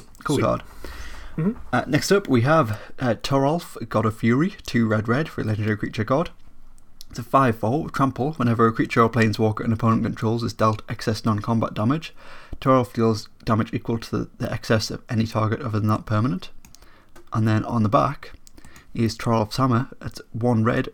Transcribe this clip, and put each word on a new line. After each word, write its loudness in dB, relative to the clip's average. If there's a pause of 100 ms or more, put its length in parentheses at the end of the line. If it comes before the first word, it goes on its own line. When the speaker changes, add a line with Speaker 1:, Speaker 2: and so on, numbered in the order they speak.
(240)
Speaker 1:
Cool 2
Speaker 2:
Sweet. 2
Speaker 1:
card. 0 (760)
Speaker 2:
Mm-hmm. 0 (200)
Speaker 1:
Uh, 0
next 0
up, 2
we 4
have, 2 (180)
uh, 0
Toralf, 0
God 2
of -2
Fury, 2 (120)
two 2
red 0
red 0
for -6
a -2
legendary 0
creature -4
god. 0 (800)
It's -12
a -6
five 4
four 0
with -10
trample. 0
Whenever 4
a 4
creature 2
or 6
planeswalker 2
an 2
opponent 2
controls -2
is -4
dealt 2
excess -4
non-combat 0
damage, 0 (460)
Toralf 4
deals 2 (160)
damage 2
equal -2
to -10
the, -4
the -4
excess 0
of -8
any 0
target -2
other -2
than 0
that 0
permanent. -2 (840)
And 2
then 2
on 0
the 4
back 0 (600)
is 0
Toralf's 0
Hammer. 2 (140)
It's -10 (120)
one 2
red 0